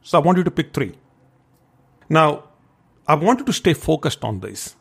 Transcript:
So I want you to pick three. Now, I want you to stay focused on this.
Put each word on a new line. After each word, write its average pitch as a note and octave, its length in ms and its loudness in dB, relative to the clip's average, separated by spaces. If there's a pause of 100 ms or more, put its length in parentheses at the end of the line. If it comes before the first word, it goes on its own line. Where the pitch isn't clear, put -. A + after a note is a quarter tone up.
So - 160 -2
I D3+ 60 4
want F3+ 160 2
you F3+ 60 0
to D3+ 80 0
pick - 200 -4
three. A2+ 200 -4 (1160)
Now, D#3 360 2 (640)
I D#3 80 4
want A3 240 2
you C4+ 60 -6
to A#3 60 -2
stay E3 220 0
focused - 480 -4
on A2 160 -6
this. G2+ 420 -14